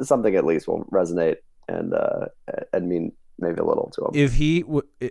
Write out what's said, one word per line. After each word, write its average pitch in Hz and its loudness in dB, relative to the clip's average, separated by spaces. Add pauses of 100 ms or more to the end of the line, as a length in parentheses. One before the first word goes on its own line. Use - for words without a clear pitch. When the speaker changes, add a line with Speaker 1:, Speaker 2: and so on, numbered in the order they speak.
Speaker 1:
something 117 2
at 85 4
least 78 0
will 85 -4
resonate 85 2 (320)
and, 50 -4
uh, 50 -2 (460)
and 90 -2
mean 85 -2 (260)
maybe 85 -2
a 82 0
little 78 0
to - -4
him. - 0
Speaker 2:
If 139 4
he 156 4
w-, 143 -2 (180)
i-, 123 -4